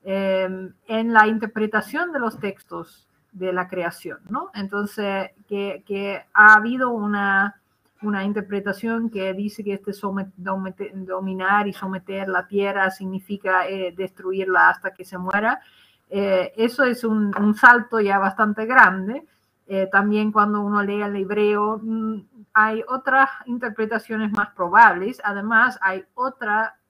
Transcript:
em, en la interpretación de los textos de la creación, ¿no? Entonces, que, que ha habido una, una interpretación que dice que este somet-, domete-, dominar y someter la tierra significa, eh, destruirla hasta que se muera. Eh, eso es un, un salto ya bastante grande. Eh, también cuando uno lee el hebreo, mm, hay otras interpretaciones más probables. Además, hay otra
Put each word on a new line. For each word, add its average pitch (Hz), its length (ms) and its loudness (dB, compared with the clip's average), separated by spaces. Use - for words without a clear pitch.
em, 190 680 -2
en 226 240 -2
la 214 160 6
interpretación 220 840 -2
de 277 60 -4
los 226 200 -4
textos 175 680 -12
de 185 180 -6
la 180 160 -4
creación, 175 520 -8
¿no? 294 240 -8
Entonces, 202 800 -6
que, 202 360 -6
que 196 480 -8
ha 214 200 10
habido 240 360 2
una, 202 720 -2
una 208 220 -4
interpretación 202 840 -4
que 190 240 -6
dice 208 280 -8
que 202 120 -4
este 196 180 -8
somet-, 196 460 -6
domete-, 190 560 -8
dominar 190 760 -2
y 196 60 -6
someter 190 560 -8
la 185 180 -4
tierra 196 440 0
significa, 190 760 -4
eh, 190 300 -6
destruirla 185 720 0
hasta - 240 -4
que 185 100 -18
se 185 140 -12
muera. 202 420 -2
Eh, 190 460 0
eso 240 300 0
es 240 180 -2
un, 214 340 0
un 208 180 2
salto 240 440 6
ya 196 200 2
bastante 208 460 0
grande. 220 600 4
Eh, 190 240 -2
también 214 400 2
cuando 208 300 2
uno 202 220 0
lee 202 180 -4
el 208 140 -4
hebreo, 208 680 0
mm, 220 380 -4
hay 220 340 2
otras 262 420 2
interpretaciones 220 840 -4
más 208 240 -2
probables. 190 680 6
Además, 220 560 2
hay 190 320 -2
otra 220 640 -2